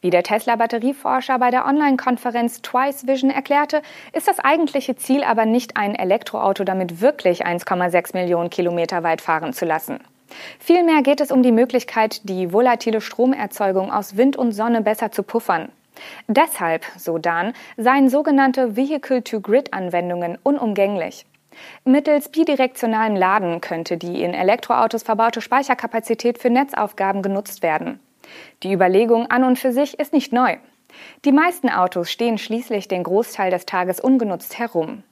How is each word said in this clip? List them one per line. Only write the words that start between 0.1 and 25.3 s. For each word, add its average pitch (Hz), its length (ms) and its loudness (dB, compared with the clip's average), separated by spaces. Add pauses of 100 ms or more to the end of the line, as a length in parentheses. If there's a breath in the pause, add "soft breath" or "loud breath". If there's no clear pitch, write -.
der 175 120 4
Tesla-Batterieforscher 233 1160 0
bei 247 120 4
der 247 160 0
Online-Konferenz 254 960 0
Twice 269 440 -2
Vision 262 240 2
erklärte, 294 500 0 (320 loud breath)
ist - 160 -2
das 392 120 0
eigentliche 285 560 0
Ziel 269 280 0
aber 220 220 2
nicht, 233 300 0
ein 208 180 -2
Elektroauto 196 720 -2
damit 185 360 -4
wirklich 190 460 2
eins 175 180 -4
Komma 180 260 0
sechs 175 220 0
Millionen 175 380 -2
Kilometer 175 520 -2
weit 165 180 0
fahren 160 320 -2
zu - 120 -6
lassen. 160 360 -4 (580 loud breath)
Vielmehr 330 440 4
geht 285 180 2
es 277 100 -2
um 262 120 4
die 247 100 6
Möglichkeit, 233 760 0
die 185 240 -4
volatile 226 480 2
Stromerzeugung 202 920 -2
aus 196 240 -4
Wind 269 200 4
und 233 160 0
Sonne 226 280 0
besser 214 300 -2
zu - 120 -6
puffern. 185 480 -4 (560 loud breath)
Deshalb, 214 580 2 (120)
so 170 220 -4
Dahn, 170 340 -2 (240 loud breath)
seien 262 320 4
sogenannte 262 680 2
Vehicle-to-Grid-Anwendungen 196 1700 -2
unumgänglich. 202 840 -2 (600 loud breath)
Mittels 294 460 2
bidirektionalem 254 840 0
Laden 185 460 0
könnte 165 380 -6
die 175 240 -6
in 175 100 -2
Elektroautos 220 680 0
verbaute 226 400 -2